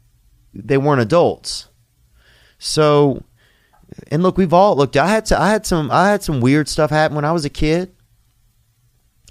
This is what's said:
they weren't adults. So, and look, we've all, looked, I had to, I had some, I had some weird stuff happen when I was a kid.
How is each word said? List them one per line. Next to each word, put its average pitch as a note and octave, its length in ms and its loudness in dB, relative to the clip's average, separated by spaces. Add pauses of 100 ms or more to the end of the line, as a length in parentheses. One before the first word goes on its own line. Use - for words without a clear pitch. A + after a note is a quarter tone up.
(520)
they G#2+ 240 -4
weren't C#3 240 2
adults. A#2+ 680 -2 (920)
So, D3 640 0 (840)
and D#3+ 140 -2
look, F#3 140 0
we've F#3 160 0
all, F#3 240 4
looked, C3+ 220 0
I D3 80 2
had A3 200 0
to, - 140 0
I E3+ 80 2
had G#3+ 160 0
some, D#3 260 -2
I E3+ 200 2
had G3+ 120 -2
some C#3 200 -4
weird C#3+ 260 2
stuff D3+ 220 -2
happen D3+ 240 0
when D3 100 -4
I D#3 80 -2
was E3 140 -4
a C#3+ 40 -6
kid. E3 440 -4 (1400)